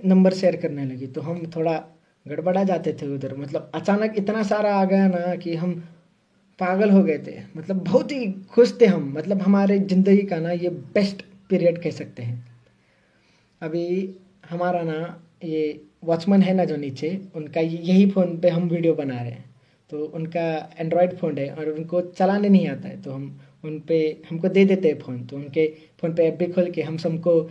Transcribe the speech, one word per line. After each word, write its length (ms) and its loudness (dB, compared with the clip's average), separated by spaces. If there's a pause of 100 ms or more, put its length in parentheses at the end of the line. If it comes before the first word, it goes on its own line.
number 280 6
share 220 2
करने 300 -6
लगी, 220 -8
तो 140 -10
हम 340 -8
थोड़ा 300 -2 (420)
गड़बड़ा 360 -2
जाते 300 -2
थे 140 -8
उधर। 300 -8
मतलब 380 -8
अचानक 420 0
इतना 260 -2
सारा 320 0
आ 100 4
गया 220 4
ना 280 0
कि 200 -6
हम 180 -4 (840)
पागल 300 2
हो 140 8
गए 140 0
थे। 240 -12 (160)
मतलब 260 -6
बहुत 280 2
ही 200 -4
खुश 500 2
थे 40 10
हम, 320 0
मतलब 240 -2
हमारे 380 4
ज़िंदगी 440 4
का 140 -4
ना 140 -4
ये 180 -2
बेस्ट 560 -4 (240)
period 320 2
कह 80 -4
सकते 340 -12
हैं। 220 -8 (1160)
अभी 540 -4 (340)
हमारा 340 0
ना 400 -6 (200)
ये 380 -4 (220)
watchman 380 4
है 120 4
ना 120 2
जो 100 -4
नीचे, 460 -6 (140)
उनका 260 -4
ये-, 200 -4
यही 280 6
phone 300 0
पे 100 4
हम 200 0
video 240 2
बना 280 -4
रहे 100 -8
हैं। 220 -20 (360)
तो 160 -6
उनका 720 -4
Android 380 2
phone 220 -4
है 120 -4
और 200 -6
उनको 320 -4
चलाने 480 0
नहीं 180 6
आता 200 -8
है, 140 -14
तो 100 -12
हम 300 -12 (240)
उन 140 -8
पे, 500 0
हमको 200 -2
दे 160 6
देते 220 2
हैं 120 2
phone। 260 -10
तो 100 -16
उनके 380 -2 (280)
phone 140 -4
पे 80 4
ऐप 100 2
भी 140 -2
खोल 240 0
के 100 -4
हम 160 -6
सबको 540 2